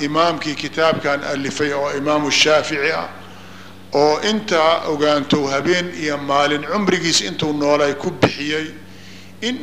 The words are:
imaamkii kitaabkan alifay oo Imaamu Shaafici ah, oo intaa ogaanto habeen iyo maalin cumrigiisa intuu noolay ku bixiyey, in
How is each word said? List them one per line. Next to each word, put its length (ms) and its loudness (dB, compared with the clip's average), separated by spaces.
imaamkii 520 0
kitaabkan 680 0
alifay 480 -2
oo 240 -2
Imaamu 340 0
Shaafici 640 2
ah, 160 -4
oo 260 4
intaa 640 2
ogaanto 600 2
habeen 440 0
iyo 160 -2
maalin 440 2
cumrigiisa 640 0
intuu 280 -4
noolay 420 2
ku 160 -4
bixiyey, 560 -2
in 200 -2